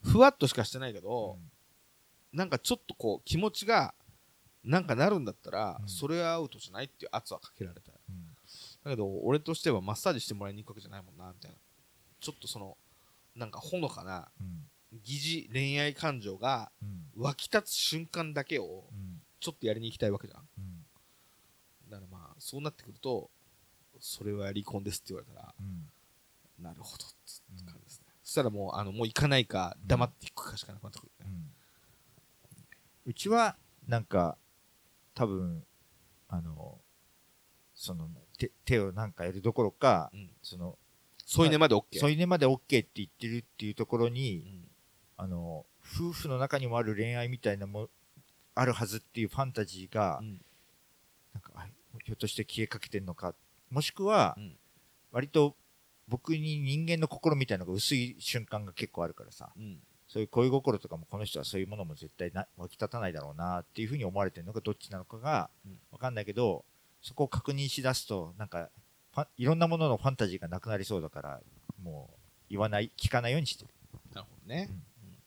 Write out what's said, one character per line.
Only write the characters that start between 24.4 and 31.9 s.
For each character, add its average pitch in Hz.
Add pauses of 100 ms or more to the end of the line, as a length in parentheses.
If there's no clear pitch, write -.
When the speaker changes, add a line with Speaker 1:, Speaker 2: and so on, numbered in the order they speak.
Speaker 1:
離 101
婚 101
で 101
す」 -
っ -
て 92
言 90
わ -
れ -
た -
ら、 -
Speaker 2:
う 98
ん。 87 (760)
Speaker 1:
「な 85
る 76
ほ -
ど」 -
っ - (500)
て 92
感 85
じ -
で -
す -
ね。 -
Speaker 2:
う -
ん。 - (100)
Speaker 1:
そ -
し -
た 147
ら 120
も 101
う、 -
あ 104
の、 98
も 113
う 113
行 110
か 147
な 139
い 120
か、 90
Speaker 2:
う 98
ん。 -
Speaker 1:
黙 123
っ -
て -
い -
く -
か 110
し -
か 98
な 101
く -
な 104
っ -
て -
く -
る -
ね。 -
Speaker 2:
う -
ん。 -